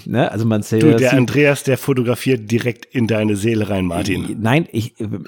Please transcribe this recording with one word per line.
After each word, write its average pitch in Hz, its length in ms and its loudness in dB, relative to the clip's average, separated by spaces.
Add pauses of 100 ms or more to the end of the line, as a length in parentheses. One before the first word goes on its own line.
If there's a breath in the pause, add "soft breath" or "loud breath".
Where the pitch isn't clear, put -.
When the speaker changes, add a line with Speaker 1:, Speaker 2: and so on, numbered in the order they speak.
Speaker 1:
ne, 123 260 -2
also 110 140 -2
man 110 160 2
selber 113 300 4
Speaker 2:
Du, 113 60 4
der 123 120 2
Speaker 1:
sieht 127 100 4
Speaker 2:
Andreas, 131 440 2
der 131 140 0
fotografiert 123 760 -2
direkt 117 340 -2
in 117 220 -2
deine 107 280 0
Seele 107 340 0
rein, 95 160 -2
Martin. 87 540 -4
Speaker 1:
Nein, 135 320 2
ich, 113 240 -4 (320)